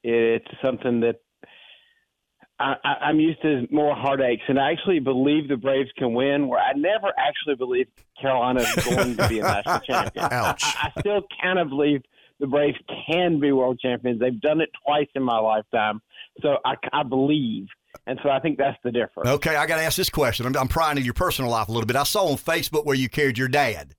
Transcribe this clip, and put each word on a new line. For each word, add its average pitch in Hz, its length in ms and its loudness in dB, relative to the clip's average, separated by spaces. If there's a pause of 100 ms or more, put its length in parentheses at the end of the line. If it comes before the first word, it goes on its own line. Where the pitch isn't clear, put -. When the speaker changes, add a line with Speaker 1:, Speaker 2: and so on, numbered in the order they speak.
Speaker 1:
it's 117 420 2 (160)
something 123 380 0
that 113 160 0 (1400)
I, 135 140 0 (100)
I, 143 80 0 (140)
I'm 151 120 2
used 156 240 2
to 139 280 0
more 147 240 2
heartaches, 127 520 0
and 135 140 2
I 139 100 2
actually 170 300 0
believe 135 480 2
the 139 80 0
Braves 135 400 0
can 123 160 0
win, 139 340 2
where 120 140 2
I 117 140 2
never 190 340 0 (100)
actually 147 380 -2
believed 123 340 -2 (300)
Carolina 127 400 2
is 117 240 0
going 123 320 0
to - 120 2
be 113 120 0
a - 20 -2
national - 380 0
Speaker 2:
<laughs> - 80 -16
Speaker 1:
champion. 156 420 -2
Speaker 2:
Ouch. 123 320 -2
Speaker 1:
I, - 320 -4
I 160 60 -8
still 202 220 0 (200)
kind 185 160 0
of 160 120 -2
believe 143 320 2 (380)
the 143 60 -2
Braves 147 320 2 (280)
can 170 320 2
be 143 140 2
world 127 280 2
champions. 123 380 -2
They've 123 220 -2
done 151 200 2
it 156 100 -2 (140)
twice 147 300 0
in 135 80 -2
my 120 160 2
lifetime, 107 600 0 (420)
so 143 220 2
I, 131 100 0 (180)
I 147 100 0
believe. 131 640 0 (400)
And 123 160 -6
so 143 80 0
I 139 100 2
think 156 180 -2
that's 135 240 0
the 123 80 -4
difference. 117 380 -2
Speaker 3:
Okay, 147 280 0
I 151 100 0
gotta 160 160 0
ask 160 140 0
this 185 140 -2
question. 123 360 0
I'm, 135 100 -2
I'm 131 120 0
prying 156 280 2
into 135 80 -2
your 120 100 -2
personal 143 360 0
life 110 180 0
a 110 40 -4
little 113 140 0
bit. 120 100 0
I 143 80 2
saw 196 220 0
on 143 100 2
Facebook 156 480 -2
where 139 120 0
you 131 120 0
carried 139 280 0
your 131 120 0
dad 110 500 0